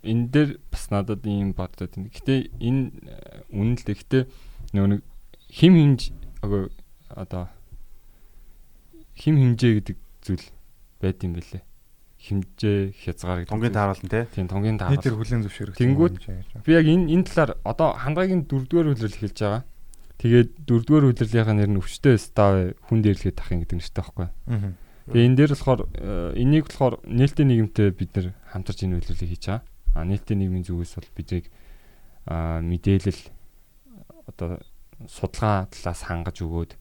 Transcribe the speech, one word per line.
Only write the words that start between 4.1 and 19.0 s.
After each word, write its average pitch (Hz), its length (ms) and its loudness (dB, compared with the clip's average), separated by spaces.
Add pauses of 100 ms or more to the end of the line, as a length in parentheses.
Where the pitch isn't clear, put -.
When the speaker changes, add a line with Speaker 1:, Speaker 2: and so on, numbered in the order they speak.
Speaker 1:
нөгөө 98 160 4
нэг 101 80 -2 (480)
хим 180 240 6
химж, 147 280 6 (1080)
одоо 92 400 -10 (1700)
хим 151 200 2
химжээ 120 440 2
гэдэг - 160 -10 (240)
зүйл - 240 -6 (560)
байд 92 240 -2
юм 87 120 -4
бэлээ. 87 240 -14 (560)
Химжээ, 98 800 -2
хязгаар 87 480 -6
гэдэг - 80 -10
Speaker 2:
Тунгийн 110 180 -2
Speaker 1:
зүйл. 104 60 -4
Speaker 2:
тааруулна, 98 320 -2
тий. 113 140 -2 (100)
Speaker 1:
Тийм, 92 140 -4
тунгийн 104 300 -2
Speaker 3:
Нийтээр 101 200 0
Speaker 1:
тааруулна. 110 240 -2
Speaker 3:
хүлээн 113 240 -2
зөвшөөрөх 101 320 -10
Speaker 1:
Тэнгүүд 139 360 4
Speaker 3:
юм - 280 -10
гэж. - 240 -12
Speaker 1:
би 151 80 4
яг 165 120 8
энэ, 180 280 4
энэ 185 120 4
талаар 147 260 0 (100)
одоо 135 320 0
хандгаагийн 170 560 0
дөрөвдүгээр 151 400 2
үйлрэл 113 280 -2